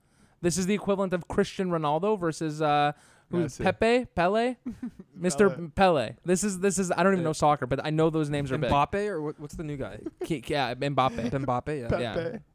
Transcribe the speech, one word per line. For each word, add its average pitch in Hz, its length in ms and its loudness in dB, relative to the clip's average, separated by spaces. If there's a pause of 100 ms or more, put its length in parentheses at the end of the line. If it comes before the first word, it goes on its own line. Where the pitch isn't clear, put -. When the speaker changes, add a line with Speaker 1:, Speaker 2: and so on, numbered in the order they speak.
(420)
Speaker 1:
This 170 160 0
is 190 80 0
the 196 80 2
equivalent 196 400 0
of 180 140 -4
Cristian 196 420 -2
Ronaldo 170 500 0
versus, 160 420 -4
uh, 147 320 2 (360)
who's 170 300 -2
Speaker 2:
Messi. - 40 -4
Speaker 1:
Pepe? 226 420 2 (100)
Pele? 220 400 2 (300)
Speaker 2:
<laughs> - 300 -16
Speaker 1:
Mister 185 360 4
Speaker 2:
Pele. 170 240 -8
Speaker 1:
Pele. 156 400 4 (100)
This 175 180 2
is, 196 180 -2
this 190 180 2
is, 185 120 0
I 170 120 2
don't 190 100 6
even 190 60 2
Speaker 3:
Yeah. 160 100 0
Speaker 1:
know 156 40 0
soccer, 147 340 2
but 135 180 -2
I 156 60 -2
know 160 180 4
those 156 220 0
names 143 200 -2
are 131 60 0
big. 120 140 0
Speaker 3:
Mbappe, 151 360 2
or 180 140 -6
what, 151 180 -8
what's 147 160 -14
the 180 80 -8
new 147 140 -8
guy? 107 220 -8 (240)
Speaker 1:
Ki-, 165 240 -4
yeah, 135 260 0
Mbappe. 127 560 0
Speaker 3:
Mbappe, 131 520 -4
yeah. 117 80 -8
Speaker 2:
Pepe. - 120 0
Speaker 1:
Yeah. 123 360 -6 (180)